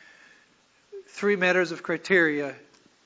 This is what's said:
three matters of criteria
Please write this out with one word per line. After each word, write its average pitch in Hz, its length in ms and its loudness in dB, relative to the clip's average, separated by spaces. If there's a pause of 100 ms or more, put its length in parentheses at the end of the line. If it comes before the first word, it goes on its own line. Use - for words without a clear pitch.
(1080)
three 202 280 -2
matters 180 360 2
of 160 120 -12
criteria 156 720 0 (500)